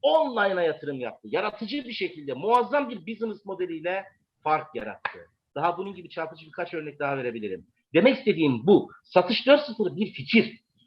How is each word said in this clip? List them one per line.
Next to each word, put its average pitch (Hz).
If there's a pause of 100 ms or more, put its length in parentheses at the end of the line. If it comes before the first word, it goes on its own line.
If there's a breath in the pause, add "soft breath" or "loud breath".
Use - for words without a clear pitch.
online'a 226
yatırım 151
yaptı. 113
Yaratıcı 214
bir 233
şekilde 156
muazzam 233
bir 180
business 220
modeliyle 180 (400)
fark 156
yarattı. 104 (360)
Daha 165
bunun 196
gibi 170
çarpıcı 160
birkaç 170
örnek 151
daha 139
verebilirim. 113 (260)
Demek 208
istediğim 147
bu. 190 (120 loud breath)
Satış -
dört 294
sıfır 214
bir 196
fikir. - (240)